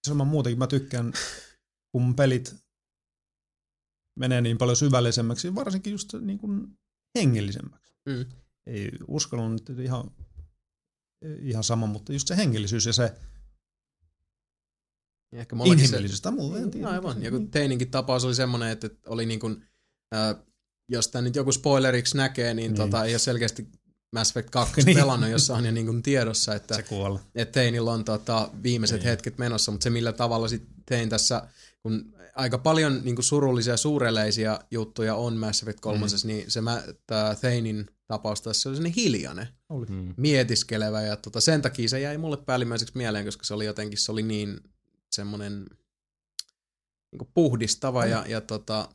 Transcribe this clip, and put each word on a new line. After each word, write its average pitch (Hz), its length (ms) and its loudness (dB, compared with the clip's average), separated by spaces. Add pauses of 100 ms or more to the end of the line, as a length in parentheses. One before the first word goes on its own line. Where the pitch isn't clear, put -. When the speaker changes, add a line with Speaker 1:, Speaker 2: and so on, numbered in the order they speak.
Speaker 1:
Se 147 60 -2
mä 143 100 2
muutenkin, 131 340 2
mä 131 80 2
tykkään, 123 460 -2 (800)
kun 123 240 2
pelit 127 380 2 (1600)
menee 127 220 2
niin 117 180 2
paljon 123 180 4
syvällisemmäksi, 120 800 2
varsinkin 202 360 -4
just - 300 -8
niin 202 180 -6
kuin 202 400 -6 (400)
hengellisemmäksi. 107 760 0 (140)
Speaker 2:
Mm. 127 200 -4 (400)
Speaker 1:
Ei 104 240 -6 (180)
uskonnollinen 117 500 -4 (100)
nyt 123 100 -10
ihan, 127 320 -6 (1300)
ihan 110 220 -4
sama, 113 220 0
mutta 104 260 -6
just 139 160 -4
se 175 80 0
hengellisyys 117 500 0
ja 117 60 0
se 117 220 2 (2250)
Speaker 2:
Ja 120 80 -14
ehkä 117 160 -8
mullakin 127 220 8
se 135 60 10
Speaker 1:
inhimillisyys 101 360 2
tai - 120 -4
muu, 175 220 -4
en 220 160 -4
tiedä, - 180 -6
Speaker 2:
Aivan, 180 280 -4
Speaker 1:
mikä 104 40 -6
se - 40 -6
Speaker 2:
ja 117 60 -4
kun 123 100 0
Speaker 1:
niin. - 100 -6
Speaker 2:
Theininkin 131 400 0
tapaus 131 340 0
oli 127 100 0
semmonen, 123 340 0
että, 110 180 -6
että - 240 -14
oli 113 160 -2
niin 110 140 -4
kuin, 110 240 -6 (500)
äh, 107 220 0 (520)
jos 117 200 -2
tän 123 160 -4
nyt 127 120 -2
joku 139 160 0
spoileriksi 131 640 2
näkee, 131 380 0
niin 113 180 -4
Speaker 1:
Niin. 107 100 0
Speaker 2:
tota, 110 220 2
ei 117 80 0
ole 117 60 0
selkeästi 117 500 -2 (460)
Mass 113 160 2
Effect 117 200 -4
kaksi 123 320 4
Speaker 1:
<laughs> 135 40 10
Niin. 180 120 10
Speaker 2:
pelannut, 123 320 4
jossa 117 260 2
on 120 100 2
jo 113 60 2
niin 113 140 0
kuin 117 160 0
tiedossa, 113 520 2
että 104 220 -6
Speaker 1:
Se 107 60 -4
kuolee. 98 380 -2 (140)
Speaker 2:
että 117 180 -2
Theinilla 117 400 2
on 113 120 -2
tota, 110 460 0 (120)
viimeiset 113 380 2
Speaker 3:
Niin. 120 80 0
Speaker 2:
hetket 117 300 -2
menossa, 117 340 0
mutta 101 120 -2
se 123 60 2
millä 117 220 0
tavalla 113 360 0
sit 113 140 -4 (240)
Thein 117 220 0
tässä, 113 400 0 (340)
kun 110 320 -4 (200)
aika 127 240 -2
paljon 156 460 4
niin 123 120 0
kuin 127 80 -2
surullisia 127 480 2
ja 117 40 2
suureleisia 110 840 2 (100)
juttuja 110 440 -2
on 117 220 -2
Mass 110 260 -2
Effect 107 180 -8
kolmosessa, 104 480 0
Speaker 1:
Mm. 107 40 -2
Speaker 2:
niin 107 180 -6
se 113 100 0
mä-, 117 220 -2 (240)
tää 107 280 0
Theinin 113 520 0 (200)
tapaus 107 360 -4
tässä 113 260 -2
oli 135 80 -4
sellainen 165 200 -2
hiljainen, 107 520 0 (200)
Speaker 1:
Oli. 127 180 -6
Speaker 3:
Mm. 92 300 -8
Speaker 2:
mietiskelevä, 110 880 2
ja 104 140 -2
tota, 107 240 -6
sen 156 220 4
takia 120 260 -2
se 131 120 -2
jäi 147 180 -4
mulle 156 180 -4
päällimmäiseksi 120 600 -2
mieleen, 107 280 -2
koska 104 200 -8
se 107 100 -4
oli 107 120 -2
jotenkin, 107 320 -6
se - 140 -2
oli 110 100 -2
niin 104 380 -4 (520)
semmonen 101 540 -8 (1500)
niinku - 220 -14
puhdistava 123 640 2
Speaker 1:
Oli. 113 100 2
Speaker 2:
ja, 113 180 0
ja 110 120 -4
tota 107 540 -6